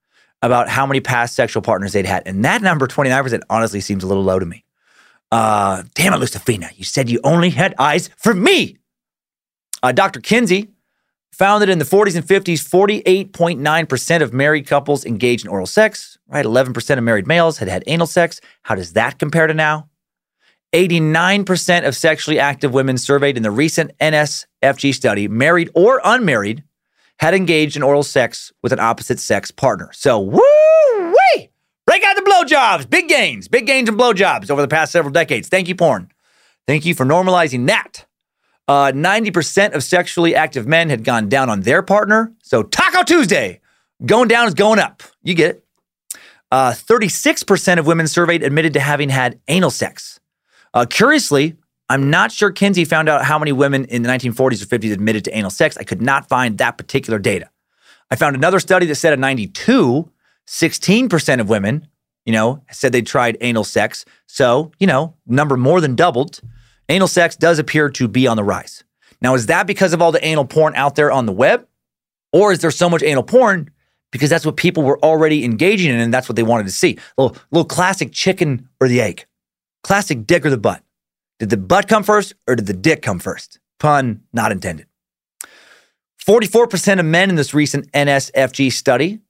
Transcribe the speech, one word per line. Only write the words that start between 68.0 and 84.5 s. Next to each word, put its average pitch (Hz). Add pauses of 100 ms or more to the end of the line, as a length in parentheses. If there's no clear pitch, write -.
be 127
on 113
the 107
rise. 98 (380)
Now, 127
is 117
that 175
because 185
of 170
all 165
the 156
anal 156
porn 151
out 139
there 147
on 131
the 104
web? 143 (680)
Or 196
is 180
there 165
so 175
much 170
anal 135
porn 202 (400)
because 139
that's 160
what 151
people 170
were 135
already 156
engaging 165
in 117
and 117
that's 127
what 113
they 117
wanted 110
to 92
see? - (180)
Little, 131 (140)
little 156
classic 180
chicken 160 (140)
or 131
the 123
egg. 104 (560)
Classic 160
dick 160
or 156
the 131
butt. 101 (560)
Did 107
the 107
butt 175
come 214
first 208 (140)
or 127
did 104
the 101
dick 143
come 95
first? - (200)
Pun 135 (120)
not 113